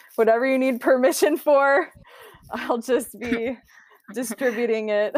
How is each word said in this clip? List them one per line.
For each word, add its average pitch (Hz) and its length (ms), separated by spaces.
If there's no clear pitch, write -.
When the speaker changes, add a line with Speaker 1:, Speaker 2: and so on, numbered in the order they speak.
Speaker 1:
Whatever 226 300
you 262 120
need 254 220
permission 294 560
for, 277 520
<laughs> - 300
I'll 247 260
just 233 400
be 233 380
Speaker 2:
<laughs> - 300
Speaker 1:
distributing 226 760
it. 208 280